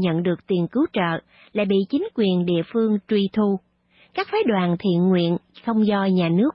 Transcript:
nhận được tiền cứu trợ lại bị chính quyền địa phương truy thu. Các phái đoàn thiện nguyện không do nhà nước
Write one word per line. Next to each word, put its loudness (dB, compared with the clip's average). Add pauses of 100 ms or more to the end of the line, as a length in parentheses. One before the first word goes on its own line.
nhận 0
được -4
tiền 0
cứu 0
trợ -2 (320)
lại -2
bị 2 (140)
chính -2
quyền 0
địa 0 (100)
phương 0 (100)
truy 0
thu. 0 (560)
Các -4
phái 0
đoàn 0
thiện 2
nguyện 2 (300)
không 2
do 0
nhà 2
nước 2